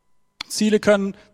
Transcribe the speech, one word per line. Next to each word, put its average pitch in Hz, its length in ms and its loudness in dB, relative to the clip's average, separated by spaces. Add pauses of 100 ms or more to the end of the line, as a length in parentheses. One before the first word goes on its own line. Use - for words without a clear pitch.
(480)
Ziele 214 320 0
können 196 380 0 (160)